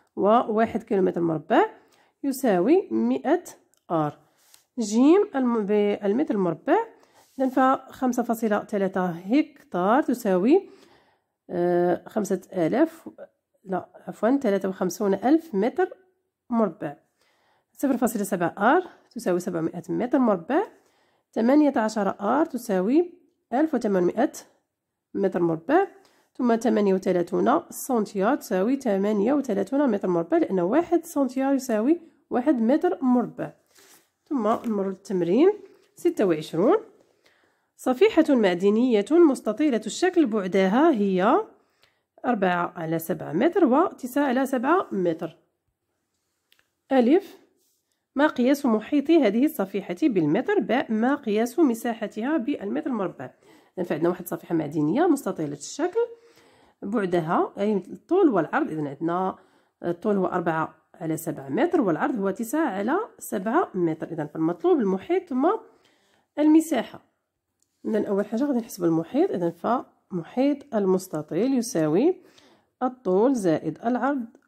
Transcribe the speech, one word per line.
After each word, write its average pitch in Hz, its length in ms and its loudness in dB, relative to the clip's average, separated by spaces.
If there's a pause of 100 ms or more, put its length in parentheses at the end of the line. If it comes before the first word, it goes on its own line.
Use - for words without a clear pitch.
(160)
وواحد 220 640 0
كيلومتر 185 380 0
مربع 170 500 0 (520)
يساوي 269 680 2
مائة 240 540 0 (460)
آر. 156 280 -2 (600)
جيم 269 560 4
الم-، 233 320 0
بالمتر 208 680 0
المربع، 190 420 0 (640)
إذن 262 100 0
فخمسة 262 720 0
فاصلة 220 420 -2
ثلاثة 190 420 -2
هكتار 196 960 0
تساوي، 233 680 2 (800)
آه، 175 580 0
خمسة 190 320 -4 (120)
آلاف، 185 560 -2 (560)
لا، 185 240 -6 (200)
عفوًا، 220 280 0
ثلاثة 196 320 0
وخمسون 196 460 -2
ألف 277 400 0
متر 254 340 0 (600)
مربع. 165 460 -2 (760)
صفر 269 240 -2
فاصلة 233 260 -2
سبعة 175 360 -4
آر 269 240 4 (280)
تساوي 180 300 -2
سبعمائة 175 480 -6
متر 208 300 -2
مربع، 240 440 0 (720)
ثمانية 277 440 4
عشر 220 440 -2
آر 254 260 2
تساوي 240 720 0 (340)
ألف 302 220 0
وثمانمائة 208 580 0 (800)
متر 190 280 0
مربع، 175 440 2 (480)
ثم 233 220 2
ثمانية 214 380 2
وثلاثون 185 760 0
سنتيار 220 640 -2
تساوي 214 400 -2
ثمانية 208 560 0
وثلاثون 269 580 0
متر 202 180 -2
مربع، 175 300 0
لأن 190 220 0
واحد 330 440 0
سنتيار 269 500 -2
يساوي 247 460 0 (300)
واحد 247 300 0
متر 311 440 2
مربع. 175 480 0 (720)
ثم 233 240 -2
نمر 208 400 -2
للتمرين 196 640 2 (440)
ستة 330 280 0
وعشرون. 175 520 2 (1000)
صفيحة 302 520 2
معدنية 208 840 2
مستطيلة 277 760 2
الشكل 339 400 0
بعدها 202 640 2
هي 202 500 2 (840)
أربعة 180 500 0
على 165 220 -4
سبعة 151 340 -6
متر 330 320 2
وتسعة 277 600 0
على 262 220 0
سبعة 269 460 0
متر. 170 440 -4 (1600)
ألف، 269 460 2 (760)
ما 277 120 2
قياس 277 400 0
محيط 220 440 0
هذه 254 340 4
الصفيحة 196 580 -4
بالمتر؟ 226 580 0
باء، 240 320 -2
ما 233 220 0
قياس 233 440 -2
مساحتها 233 800 -2
بالمتر 277 540 -6
مربع؟ 170 400 -6 (480)
إذن 180 80 -4
فعندنا 165 220 -2
واحد 175 140 -4
الصفيحة 175 320 -8
معدنية 160 520 0
مستطيلة 180 500 -2
الشكل، 359 440 -4 (840)
بعدها 196 760 -2
أي 208 180 0
الطول 339 520 0
والعرض، 226 420 0
إذن 156 160 -4
عندنا 170 520 -4 (440)
الطول 175 340 -2
هو 185 100 0
أربعة 165 480 -2 (200)
على 160 220 -6
سبعة 147 320 -10
متر 311 320 0
والعرض 208 400 0
هو 196 100 -2
تسعة 254 380 -4
على 208 300 -2 (200)
سبعة 226 560 -2
متر، 165 320 -2
إذن 156 200 -6
فالمطلوب 175 540 0
المحيط 208 480 -2
ثم 277 220 0 (880)
المساحة. 311 600 2 (840)
إذن 220 200 0
أول 202 200 -2
حاجة 233 180 -2
غادي 285 140 0
نحسب 220 260 -6
المحيط، 170 460 0
إذن 175 200 -2
فمحيط 240 1200 -4
المستطيل 190 840 -2
يساوي 208 580 0 (640)
الطول 247 520 0
زائد 160 500 -2
العرض 247 400 -2 (240)